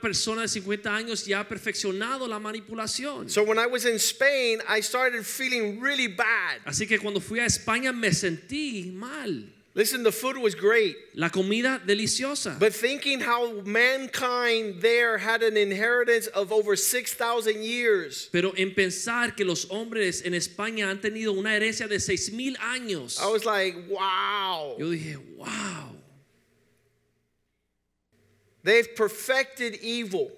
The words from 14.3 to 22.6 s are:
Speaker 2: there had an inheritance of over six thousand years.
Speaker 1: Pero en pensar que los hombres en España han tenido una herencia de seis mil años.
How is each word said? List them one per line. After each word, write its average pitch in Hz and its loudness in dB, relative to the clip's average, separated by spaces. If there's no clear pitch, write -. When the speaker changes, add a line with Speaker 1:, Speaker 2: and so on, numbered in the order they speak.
Speaker 2:
there 233 4
had 226 0
an 220 2
inheritance 226 2
of 196 -2
over 208 4
six 240 0
thousand 220 0
years. 220 0
Speaker 1:
Pero 175 2
en 190 0
pensar 226 0
que 202 0
los 170 0
hombres 214 -2
en 175 -2
España 202 -2
han 196 -4
tenido 214 -2
una 208 2
herencia 220 0
de 208 0
seis 196 0
mil 254 -4
años. 220 -4